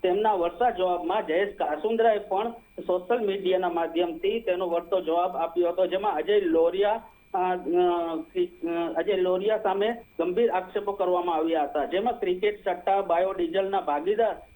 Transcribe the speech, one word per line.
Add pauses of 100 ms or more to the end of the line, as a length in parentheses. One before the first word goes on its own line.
તેમના
વરસા
જવાબમાં
જયેશ
કાસુંદ્રાએ
પણ (360)
સોશિયલ
મીડિયાના
માધ્યમથી
તેનો
વળતો
જવાબ
આપ્યો
હતો,
જેમાં
અજય
લોરિયા, (300)
અ,
અ, (1300)
અજય
લોરિયા
સામે (240)
ગંભીર
આક્ષેપો
કરવામાં
આવ્યા
હતા,
જેમાં
ક્રિકેટ
સટ્ટા,
બાયોડીઝલના
ભાગીદાર (200)